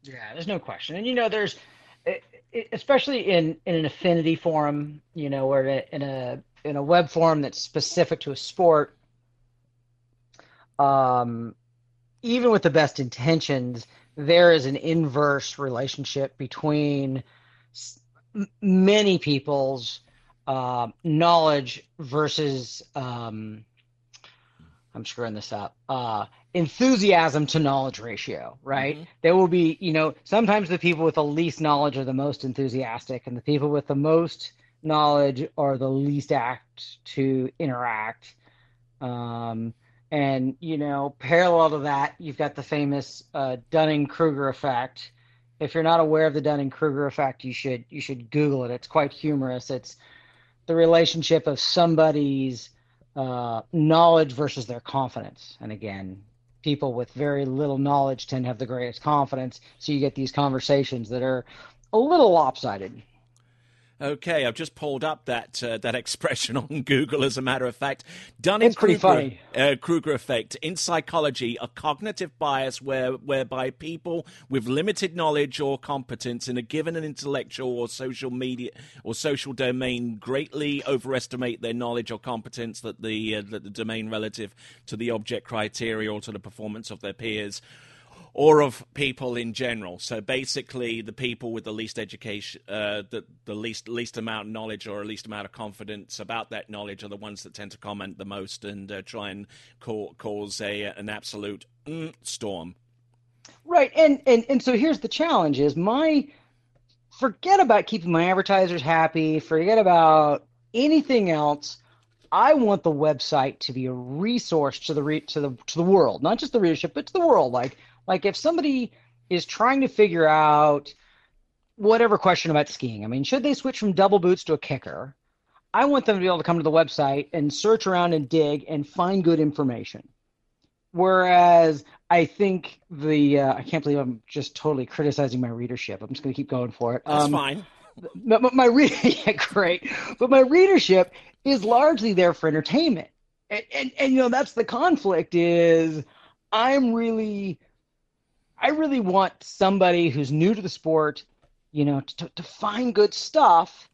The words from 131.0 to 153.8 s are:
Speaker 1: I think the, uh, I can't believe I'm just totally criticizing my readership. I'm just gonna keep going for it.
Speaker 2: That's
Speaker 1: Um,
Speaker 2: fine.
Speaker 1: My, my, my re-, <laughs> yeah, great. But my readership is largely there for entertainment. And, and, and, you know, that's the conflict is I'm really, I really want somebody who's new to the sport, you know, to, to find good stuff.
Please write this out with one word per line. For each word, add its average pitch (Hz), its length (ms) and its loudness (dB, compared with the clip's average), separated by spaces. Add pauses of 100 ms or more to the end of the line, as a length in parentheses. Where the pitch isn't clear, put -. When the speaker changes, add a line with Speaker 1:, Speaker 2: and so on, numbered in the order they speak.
Speaker 1:
I 170 160 6
think 190 560 -2 (100)
the, 147 500 4
uh, 135 140 2
I 123 80 -10
can't 156 200 -4
believe 143 160 0
I'm 127 280 -4
just - 300 -10
totally 143 300 -2
criticizing 139 540 -2
my 123 80 -2
readership. 117 520 -10
I'm 110 80 -16
just 131 140 -12
gonna 135 120 -6
keep 143 140 -8
going 123 220 -4
for 120 240 -4
it. 127 100 -6
Speaker 2:
That's 147 200 2
Speaker 1:
Um, 147 80 0
Speaker 2:
fine. 147 340 -4 (480)
Speaker 1:
My, 220 240 2
my, 254 140 4
my 254 140 6
re-, 254 320 6
<laughs> - 40 -10
yeah, - 300 2
great. 180 580 0 (280)
But 240 120 2
my 269 100 10
readership 269 720 6 (320)
is 262 200 0
largely 240 480 4
there 175 220 6
for - 140 -2
entertainment. 170 600 0 (420)
And, 208 120 -6 (120)
and, 269 240 -6
and, 269 140 2
you 262 80 4
know, 247 80 4
that's 254 240 0
the 233 120 0
conflict 226 680 0
is 170 680 4 (500)
I'm 247 420 2
really, 220 640 -4 (1000)
I 247 120 2
really 302 300 0
want 190 420 2
somebody 180 640 4
who's 139 240 -2
new 170 220 4
to 208 80 -8
the 180 60 -6
sport, 156 560 -2 (480)
you 147 120 0
know, 143 160 0
to, - 300 -14
to - 120 -14
find 220 520 -4
good 208 180 4
stuff. - 800 4